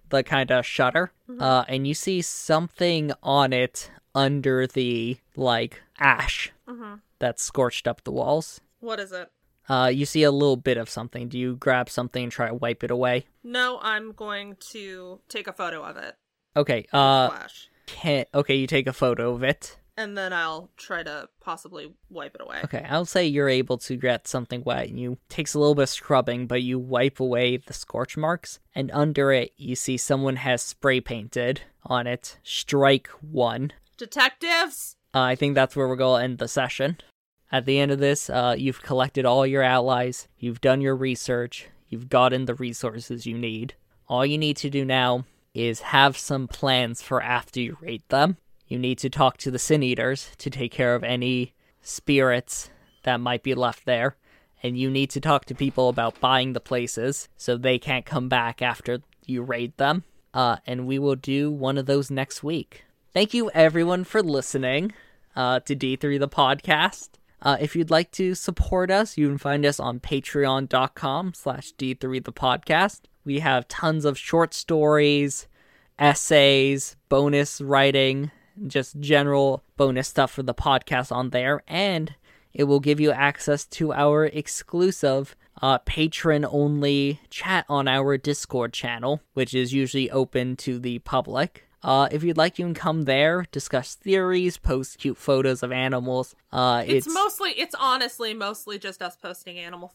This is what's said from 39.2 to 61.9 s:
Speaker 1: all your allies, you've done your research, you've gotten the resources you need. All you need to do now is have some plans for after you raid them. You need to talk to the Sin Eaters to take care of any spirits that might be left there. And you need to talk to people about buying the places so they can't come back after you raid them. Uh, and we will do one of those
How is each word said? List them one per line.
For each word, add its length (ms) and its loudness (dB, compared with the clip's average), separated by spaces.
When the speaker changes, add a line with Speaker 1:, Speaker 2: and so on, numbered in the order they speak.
Speaker 1:
all 200 4
your 180 2
allies, 640 0
you've 240 -8
done 200 4
your 140 2
research, 720 -4
you've 180 -12
gotten 380 4
the 100 -2
resources 720 -8
you 120 -6
need. 360 -6
All 180 2
you 120 0
need 200 0
to 120 -4
do 160 -2
now 400 2
is 280 -2
have 360 4
some 300 -4
plans 540 -2
for 200 -2
after 380 -4
you 220 -6
raid 280 -10
them. 280 2
You 100 -6
need 220 -2
to 100 -2
talk 280 2
to 120 -8
the 80 -2
Sin 240 2
Eaters 560 -2
to 140 -8
take 200 -6
care 220 2
of 100 -2
any 520 -2
spirits 880 0
that 180 0
might 220 -4
be 140 -2
left 300 -2
there. 300 0
And 160 -4
you 140 -2
need 200 0
to 100 -6
talk 240 2
to 100 -10
people 340 2
about 300 -2
buying 340 2
the 60 -6
places 760 -4
so 220 -2
they 220 2
can't 260 -4
come 240 -4
back 320 -2
after 380 -2
you 160 -4
raid 360 -4
them. 260 2
Uh, 220 2
and 180 -6
we 140 -2
will 160 2
do 340 -2
one 300 -2
of 80 -4
those 240 2